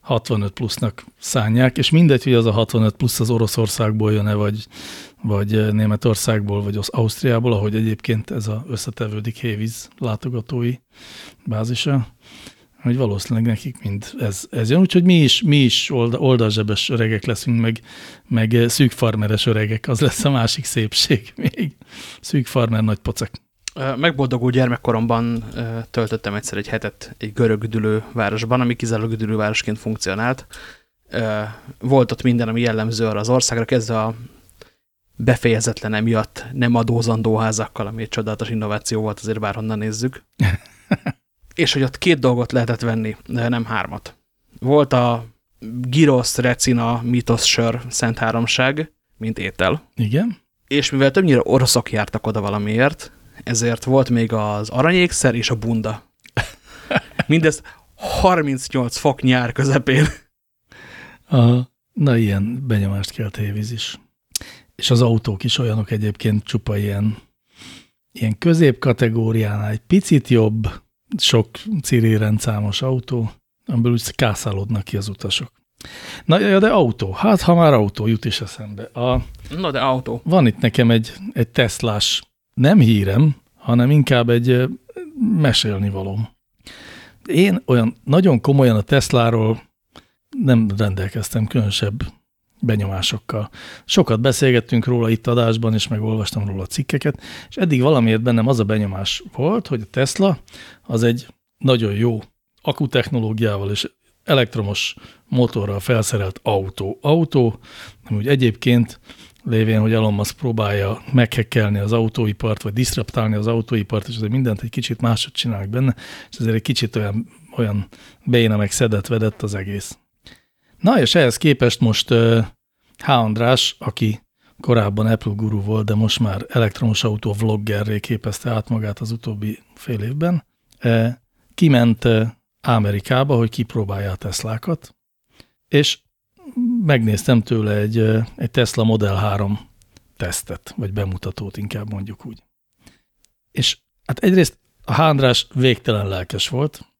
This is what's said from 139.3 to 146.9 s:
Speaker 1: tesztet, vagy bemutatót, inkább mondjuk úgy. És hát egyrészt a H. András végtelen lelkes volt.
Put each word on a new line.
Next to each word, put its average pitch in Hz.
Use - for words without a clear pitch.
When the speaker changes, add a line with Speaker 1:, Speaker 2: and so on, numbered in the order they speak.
Speaker 1:
tesztet, -
vagy 101
bemutatót, 95
inkább 104
mondjuk 101
úgy. 110
És -
hát 131
egyrészt 185
a -
H. 151
András 139
végtelen 113
lelkes 92
volt. 139